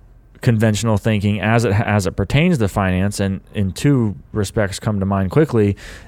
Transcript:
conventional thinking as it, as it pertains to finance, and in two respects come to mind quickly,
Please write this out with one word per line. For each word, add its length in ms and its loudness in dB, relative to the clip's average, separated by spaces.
conventional 560 2
thinking 420 0
as 240 2
it, 80 0
as 360 0
it 100 -6
pertains 400 2
to 100 0
finance, 540 0
and 180 -2
in 180 -2
two 440 0
respects 440 -2
come 220 -2
to 60 0
mind 260 -2
quickly, 460 2